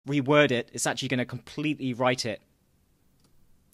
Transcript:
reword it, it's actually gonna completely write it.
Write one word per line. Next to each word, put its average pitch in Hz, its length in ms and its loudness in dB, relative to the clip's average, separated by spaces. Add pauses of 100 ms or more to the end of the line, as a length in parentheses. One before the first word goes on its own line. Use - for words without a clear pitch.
reword 143 440 4
it, 117 200 -2
it's 123 160 -4
actually 127 220 -2
gonna 123 160 0
completely 135 680 -4
write 123 320 0
it. 107 160 -6 (1300)